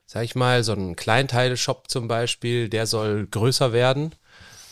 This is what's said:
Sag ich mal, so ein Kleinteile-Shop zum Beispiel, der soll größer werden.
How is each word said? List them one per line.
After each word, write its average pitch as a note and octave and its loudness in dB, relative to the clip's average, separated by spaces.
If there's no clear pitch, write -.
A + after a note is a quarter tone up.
Sag A2+ -6
ich - -6
mal, B2 2
so A2 0
ein F#2+ -4
Kleinteile-Shop B2+ 0
zum A#2+ -4
Beispiel, A#2+ -2
der A2 -2
soll G#2+ 0
größer B2 2
werden. C3+ 2